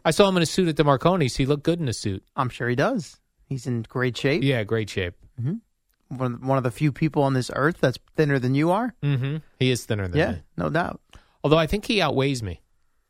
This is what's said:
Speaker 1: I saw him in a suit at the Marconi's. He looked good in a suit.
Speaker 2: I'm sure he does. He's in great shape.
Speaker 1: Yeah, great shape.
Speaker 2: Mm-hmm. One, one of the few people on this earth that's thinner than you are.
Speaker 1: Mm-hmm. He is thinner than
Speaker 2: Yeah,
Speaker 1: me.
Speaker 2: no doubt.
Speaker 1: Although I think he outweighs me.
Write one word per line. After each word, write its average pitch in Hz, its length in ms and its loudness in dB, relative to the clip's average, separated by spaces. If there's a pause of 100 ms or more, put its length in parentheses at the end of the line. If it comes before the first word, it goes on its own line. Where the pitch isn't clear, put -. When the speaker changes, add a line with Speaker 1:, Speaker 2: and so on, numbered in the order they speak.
Speaker 1:
I 160 60 4
saw 196 180 6
him 185 80 2
in 175 60 4
a - 20 4
suit 180 240 0
at 151 80 -2
the 156 80 2
Marconi's. 143 500 2
He 135 100 0
looked 143 180 -2
good 170 180 0
in 139 80 -2
a 104 40 -2
suit. - 300 -6 (140)
Speaker 2:
I'm 131 100 0
sure 120 220 -4
he 123 80 0
does. 190 400 -2 (320)
He's 135 180 -6
in 120 140 -2
great 123 340 -2
shape. 139 280 0
Speaker 1:
Yeah, 131 200 2
great 110 260 -2
shape. 90 260 -4 (260)
Speaker 2:
Mm-hmm. 151 140 -4 (540)
One, 127 360 -6
one 135 140 2
of 123 40 0
the 123 60 0
few 147 220 0
people 151 320 0
on 135 100 2
this 127 220 0
earth 147 260 0
that's 131 160 2 (180)
thinner 143 220 2
than 127 160 0
you 151 160 2
are. 214 320 0
Speaker 1:
Mm-hmm. 143 360 -2 (200)
He 127 140 2
is 120 140 -2
thinner 101 220 -2
than 90 120 -2
Speaker 2:
Yeah, 190 140 0
Speaker 1:
me. 78 80 -10 (140)
Speaker 2:
no 82 140 -2
doubt. - 320 -4 (420)
Speaker 1:
Although 147 140 6
I 160 80 2
think 208 200 -4
he 220 140 0
outweighs 135 440 0
me. 90 180 -10 (480)